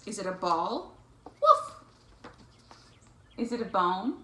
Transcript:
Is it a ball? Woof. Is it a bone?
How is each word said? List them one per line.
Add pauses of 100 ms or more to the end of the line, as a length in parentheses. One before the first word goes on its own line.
Is
it
a
ball? (320)
Woof. (1040)
Is
it
a
bone?